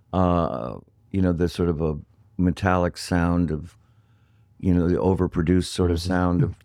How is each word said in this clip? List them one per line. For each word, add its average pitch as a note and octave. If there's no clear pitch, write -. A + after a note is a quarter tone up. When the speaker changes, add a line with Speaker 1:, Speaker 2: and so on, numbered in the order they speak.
Speaker 1:
Uh, E2+
you G2
know, F2+
the E2+
sort E2+
of D#2
a D#2
metallic F2+
sound F2
of, D#2
you F2+
know, F2
the F2+
overproduced F2+
sort F2
of E2
Speaker 2:
Mm-hmm. F2
Speaker 1:
sound F2+
of, -